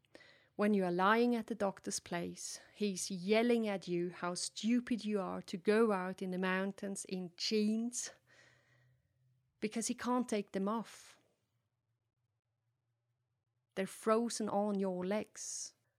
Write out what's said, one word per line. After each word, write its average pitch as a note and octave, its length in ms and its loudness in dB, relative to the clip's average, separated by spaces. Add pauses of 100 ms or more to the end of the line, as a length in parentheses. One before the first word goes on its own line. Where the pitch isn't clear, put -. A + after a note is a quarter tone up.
(560)
When G#3 180 4
you F#3+ 120 4
are F3 60 2
lying A3 440 6
at A3 120 -4
the - 80 -4
doctor's G3 440 -2
place, F3 600 -8 (120)
he's G3+ 380 -4
yelling A3 560 4
at G3 220 -4
you F3 260 0
how F3 200 -4
stupid A#3 680 -2
you G#3 160 -2
are F#3 220 -4
to - 160 -8
go G#3+ 340 4
out F#3 300 -2
in F#3+ 100 -4
the F3+ 60 -2
mountains F#3+ 720 -2
in F#3 260 -6
jeans, A3 760 0 (1500)
because G#3+ 280 -4
he B3 60 -2
can't B3 360 0
take G#3 240 -2
them G3 160 0
off. - 480 -6 (2500)
They're F#3+ 120 -2
frozen A3 640 0
on G3+ 280 0
your F#3 280 -2
legs, - 680 -6 (240)